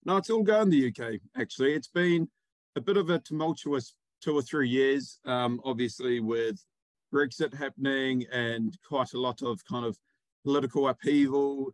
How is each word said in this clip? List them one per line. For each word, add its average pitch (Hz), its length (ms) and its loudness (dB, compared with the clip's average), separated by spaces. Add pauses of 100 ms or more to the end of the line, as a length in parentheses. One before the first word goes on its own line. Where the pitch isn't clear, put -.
no, 185 100 2
it's 185 120 0
all 226 140 2
going 214 260 4
the 160 80 6
U 123 160 2
K, 113 260 -8 (160)
actually. 131 380 0
It's 151 140 -6
been 175 420 0 (460)
a 208 40 -4
bit 202 160 0
of 185 140 2
a 175 80 2
tumultuous 151 800 -4 (260)
two 151 160 0
or 139 60 2
three 135 260 0
years, 135 560 2
um, 123 400 -2
obviously 123 540 -2
with 113 440 -2 (480)
Brexit 143 440 0
happening 135 760 -2
and 117 460 -2 (100)
quite - 280 -2
a 123 40 -4
lot 123 220 -4
of 120 240 -6
kind 120 180 -6
of 113 140 -4 (460)
political 139 460 0
upheaval 139 840 0